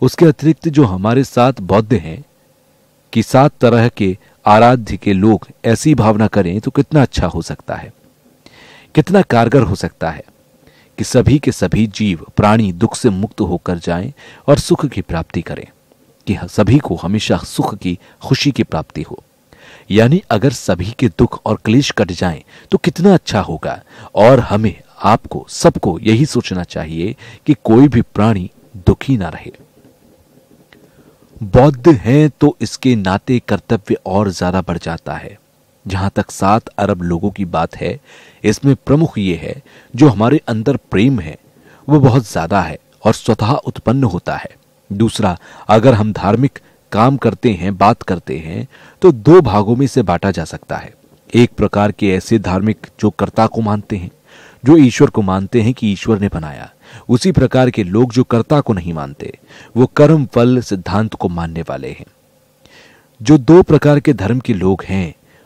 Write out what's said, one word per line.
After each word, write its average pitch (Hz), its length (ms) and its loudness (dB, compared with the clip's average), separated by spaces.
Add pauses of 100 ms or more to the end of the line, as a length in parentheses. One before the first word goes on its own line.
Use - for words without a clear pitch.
उसके 131 260 -2
अतिरिक्त 156 420 -4
जो 147 160 2
हमारे 107 400 -2
साथ 123 360 0
बौद्ध 104 340 0
हैं 82 300 -8 (880)
कि 113 100 -2
सात 135 380 2
तरह 117 280 4
के 98 300 -4 (280)
आराध्य 110 500 4
के 104 160 -2
लोग 101 360 2 (160)
ऐसी 117 300 2
भावना 110 320 2
करें 98 340 -2
तो 131 100 -6
कितना 143 320 2
अच्छा - 240 -2
हो 82 160 -6
सकता - 320 -12
है, - 180 -14 (1000)
कितना 175 280 2
कारगर 117 400 2
हो 101 120 -2
सकता 82 360 -6
है - 140 -14 (720)
कि 107 60 -4
सभी 120 340 2
के 123 140 -2
सभी 104 340 -2
जीव 101 400 -4 (100)
प्राणी 104 360 2
दुख 87 240 -4
से 120 140 0
मुक्त 98 300 -6
होकर 90 380 -4
जाएं 87 340 -6 (340)
और 143 120 4
सुख - 280 -2
की 110 140 -6
प्राप्ति 85 420 -8
करें, - 240 -14 (600)
कि 104 100 -2 (120)
सभी 107 300 2
को 90 180 -2
हमेशा 101 400 -2
सुख - 380 -6
की, 92 240 -8 (240)
खुशी - 280 0
की 113 120 -4
प्राप्ति 78 400 -8
हो। - 200 -16 (680)
यानी 120 400 4
अगर 117 220 0
सभी 92 460 -6
के 120 100 0
दुख - 380 -2
और 107 180 -2
क्लेश 123 260 0
कट 92 220 -2
जाएं 87 300 -6 (280)
तो - 80 2
कितना 180 360 2
अच्छा - 260 -2
होगा। - 420 -10 (320)
और 120 260 6
हमें, 104 400 -4 (240)
आपको, - 440 -2
सबको - 540 0
यही 113 240 2
सोचना 95 380 -6
चाहिए 82 520 -8 (300)
कि 151 80 2 (100)
कोई 127 240 6
भी 117 140 2
प्राणी 101 480 -2 (260)
दुखी 98 400 -2
ना 90 120 -6
रहे। - 240 -16 (1900)
बौद्ध 127 460 4
हैं 143 420 4
तो - 300 0
इसके 123 360 -2
नाते 101 520 -2
कर्तव्य - 480 -2 (100)
और 98 240 0
ज्यादा 90 320 -2
बढ़ 85 160 -6
जाता 82 360 -10
है। - 240 -16 (480)
जहां 95 240 -4
तक - 200 -4
सात 101 380 -2
अरब 98 340 -4
लोगों 87 280 -4
की 98 140 -8
बात 82 320 -6
है, 85 240 -8 (440)
इसमें 131 320 2 (100)
प्रमुख 151 320 0
ये 92 180 -2
है - 260 -12 (340)
जो 143 120 6
हमारे 113 400 2
अंदर 113 280 -2
प्रेम 113 440 0
है 78 180 -12 (500)
वो 147 120 4
बहुत 127 320 2
ज्यादा 90 300 -2
है 78 160 -8 (260)
और 107 80 4
स्वतः 120 400 -2
उत्पन्न - 520 -2
होता 92 320 -4
है। - 140 -14 (420)
दूसरा, 104 460 -2 (300)
अगर 113 260 6
हम 107 180 0
धार्मिक 104 460 -2 (340)
काम 120 240 2
करते 117 340 0
हैं, 92 280 -6
बात 101 240 2
करते - 360 -8
हैं, 87 300 -12 (340)
तो 185 100 6
दो 139 280 6
भागों 107 360 0
में 139 80 0
इसे 127 180 0
बांटा 90 280 -2
जा 156 140 -6
सकता - 320 -12
है। - 180 -18 (400)
एक 120 160 6
प्रकार 104 420 0
के 104 180 -2
ऐसे 92 280 0
धार्मिक 95 480 -2 (140)
जो 107 100 0
कर्ता - 360 -2
को 110 140 -4
मानते 107 360 -4
हैं, 90 140 -10 (540)
जो 147 120 6
ईश्वर 139 340 4
को 113 120 -2
मानते 95 400 -2
हैं 120 120 0
कि 107 180 -4
ईश्वर 104 260 -2
ने 101 100 -2
बनाया, 78 440 -10 (360)
उसी 123 240 2
प्रकार 131 380 2
के 110 140 -4
लोग 110 280 0
जो 123 120 0
कर्ता 127 360 0
को 120 120 -4
नहीं 85 200 -6
मानते, 71 460 -12 (380)
वो 123 100 4
कर्म 147 400 4
फल 123 340 2
सिद्धांत 101 540 -4
को - 140 -4
मानने 85 340 -6
वाले 76 260 -10
हैं। - 180 -16 (1160)
जो 143 160 6
दो 160 240 6
प्रकार 147 380 2
के 151 120 0
धर्म 113 280 -2
के 123 140 -4
लोग 92 280 -2
हैं, 95 320 -6 (320)